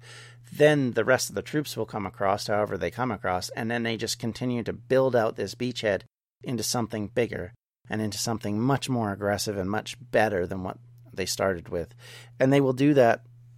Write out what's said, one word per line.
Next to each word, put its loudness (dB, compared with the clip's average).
Then 4
the 2
rest 2
of -12
the 0
troops -4
will -4
come -6
across, 0
however 0
they -2
come -2
across, -2
and -6
then -2
they -2
just -4
continue -4
to -4
build 2
out 2
this -6
beachhead -2
into -2
something -4
bigger -4
and -2
into -4
something -2
much 0
more -2
aggressive -2
and -2
much -6
better 2
than -6
what -8
they -6
started -2
with. -6
And 4
they 6
will 2
do 4
that 6